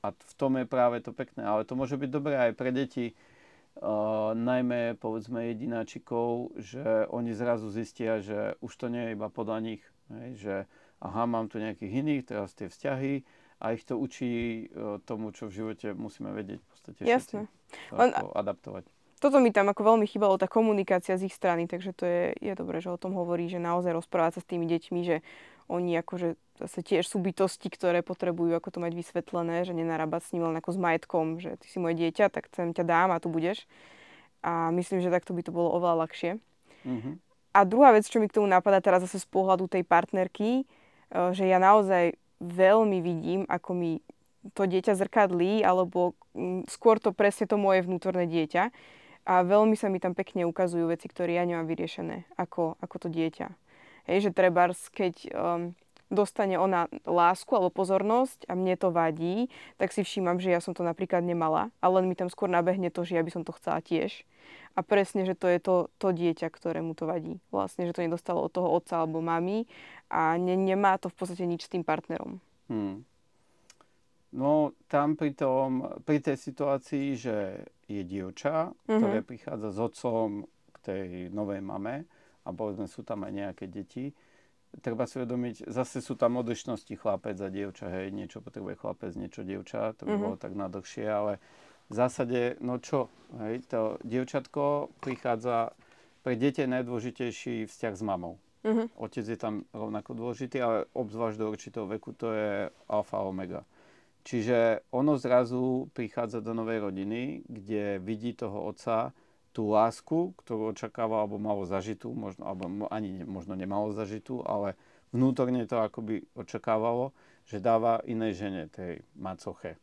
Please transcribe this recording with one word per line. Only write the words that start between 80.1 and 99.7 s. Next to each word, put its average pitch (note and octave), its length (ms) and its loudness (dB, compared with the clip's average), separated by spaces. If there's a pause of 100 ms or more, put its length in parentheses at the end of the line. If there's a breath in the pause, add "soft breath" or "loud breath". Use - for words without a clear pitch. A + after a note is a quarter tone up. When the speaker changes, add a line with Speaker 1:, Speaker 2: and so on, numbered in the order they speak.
Speaker 1:
k - 80 -20
tej F#2+ 240 -6 (240)
novej G2 320 -6
mame G2+ 480 -8 (320 soft breath)
a - 80 -10
povedzme, G2+ 400 -6
sú - 160 -16
tam G2+ 240 -8
aj - 20 -10
nejaké G2 380 -8
deti, G2+ 400 -10 (720 soft breath)
treba A#2+ 240 -2
si B2+ 160 -10
uvedomiť, A#2+ 480 -6
zase B2 320 -4
sú B2 160 -8
tam B2 240 2
odlišnosti A#2 560 -6
chlapec G2+ 400 -4
a F#2+ 160 -6
dievča, F#2+ 400 -8
hej, F#2+ 160 -6
niečo G2+ 320 -10
potrebuje G2 400 -12
chlapec, G#2 320 -8
niečo G2+ 320 -10
dievča, G2+ 480 -6
to - 160 -10
by G#3 80 -2
Speaker 2:
Mhm. G3+ 80 -2
Speaker 1:
bolo G3 160 -4
tak - 160 -10
na G2+ 80 -6
dlhšie, G2+ 400 -10
ale G#2 320 -2 (480 soft breath)
v - 80 -16
zásade, B2 640 0
no B2 240 -6
čo, C3 320 -2 (240)
hej, A2+ 320 -6
to A2 320 -2
dievčatko C#3+ 960 -4
prichádza, A#2 800 -2 (480 soft breath)
pre B2+ 80 0
dieťa C3 320 0
je B2+ 80 -2
najdôležitejší A#2+ 800 -6 (140)
vzťah A2+ 240 -6
s F#2+ 80 -10
mamou. F2+ 400 -4 (240)
Speaker 2:
Mhm. A3+ 320 0
Speaker 1:
Otec A2 320 -8
je A2+ 80 -6
tam G#2+ 320 -4
rovnako G#2+ 480 -8